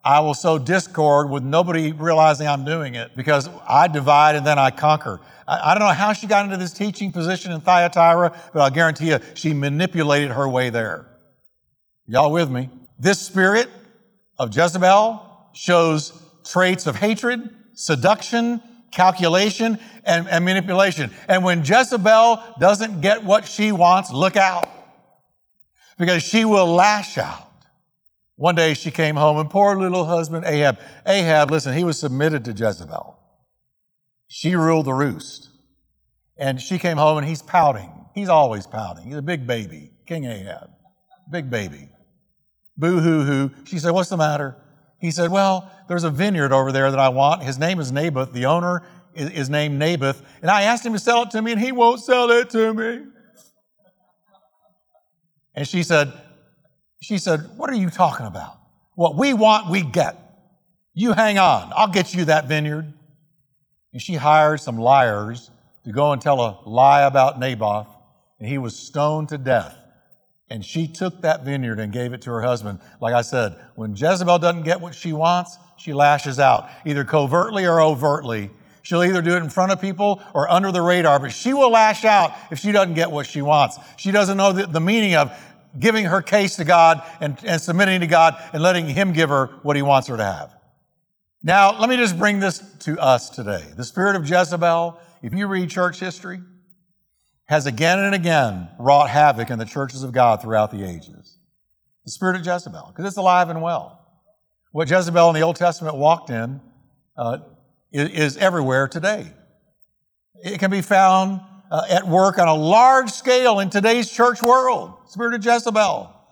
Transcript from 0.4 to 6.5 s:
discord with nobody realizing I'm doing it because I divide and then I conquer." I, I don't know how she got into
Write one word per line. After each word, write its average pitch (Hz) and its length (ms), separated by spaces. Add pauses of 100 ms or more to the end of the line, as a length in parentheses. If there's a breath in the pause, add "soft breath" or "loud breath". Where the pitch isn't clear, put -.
discord 147 720
with 139 100
nobody 160 520
realizing 156 540
I'm 139 160
doing 147 300
it 117 220
because 135 340 (180)
I 147 200
divide 151 480
and 143 100
then 147 140
I 135 100
conquer." 147 500 (280 loud breath)
I, - 240
I - 20
don't 208 140
know 180 60
how 202 200
she 208 140
got 202 180
into 196 120